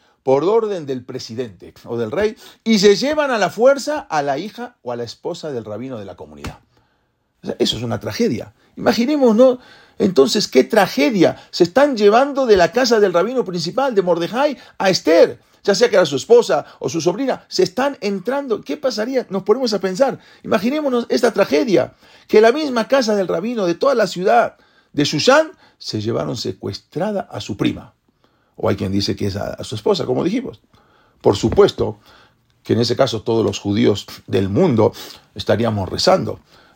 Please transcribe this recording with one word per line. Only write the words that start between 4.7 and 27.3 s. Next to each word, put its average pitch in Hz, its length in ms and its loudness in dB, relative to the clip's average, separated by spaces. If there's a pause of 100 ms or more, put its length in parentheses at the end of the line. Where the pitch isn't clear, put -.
o 120 100 -8
a 120 40 -6
la 120 80 -8
esposa 160 460 -12
del 120 140 -8
rabino 113 340 -10
de 104 60 -14
la 90 120 -16
comunidad? 76 420 -16 (840)
O - 40 -20
sea, - 120 -8
eso 117 200 -2
es 113 40 -8
una 113 160 -4
tragedia. 117 540 -4 (240)
Imaginémonos, 254 800 2 (400)
entonces, 208 500 2
qué 254 160 4
tragedia. 202 840 2
Se - 140 2
están 262 320 2
llevando 247 480 4
de 214 140 6
la 170 140 4
casa 233 280 2
del 190 140 2
rabino 214 300 0
principal, 180 500 -4
de 190 80 2
Mordejai, 180 560 -2 (180)
a 196 140 0
Esther, 302 500 4 (220)
ya 202 120 0
sea 220 160 2
que 202 60 0
era 180 100 6
su 139 100 -4
esposa 190 480 4 (140)
o - 100 -6
su 151 140 -4
sobrina, 202 460 -2
se - 140 0
están 262 380 -2
entrando. 208 640 -6
¿Qué 294 160 -10
pasaría? 233 500 -4
Nos 190 140 -6
ponemos 226 320 0
a 196 40 -2
pensar. 190 400 -2 (240)
Imaginémonos 247 680 -2
esta 240 220 2
tragedia, 226 640 0 (340)
que 214 120 4
la 226 120 6
misma 254 360 -4
casa 240 260 0
del 190 140 0
rabino 214 380 -4
de 170 80 0
toda 269 200 0
la 214 120 2
ciudad 196 500 0 (360)
de - 120 0
Shushan, 311 480 2 (260)
se - 220 -8
llevaron 131 360 -4
secuestrada 147 920 -8